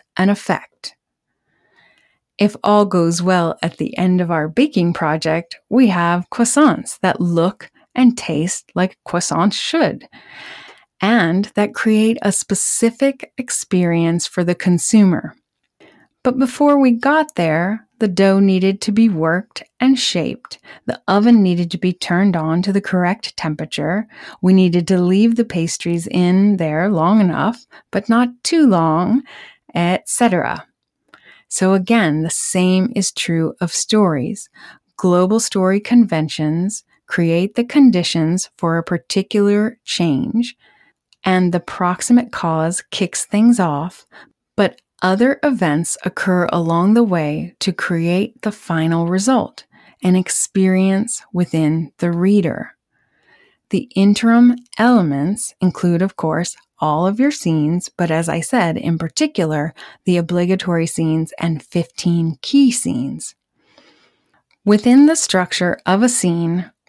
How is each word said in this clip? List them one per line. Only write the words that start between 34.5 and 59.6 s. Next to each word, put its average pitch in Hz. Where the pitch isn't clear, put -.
Global 185
story 190
conventions 170
create 170
the 233
conditions 180
for 165
a 165
particular 202
change, 175
and 185
the 175
proximate 240
cause 165
kicks -
things 226
off, 160
but 190
other 214
events 170
occur 185
along 170
the 233
way 160
to 185
create 175
the 208
final 165
result, 202
an 185
experience 190
within 160
the 175
reader. 180
The -
interim 233
elements 190
include, 175
of 190
course, 160
all 156
of 202
your 285
scenes, 160
but 170
as 165
I 160
said, 170
in 165
particular, 160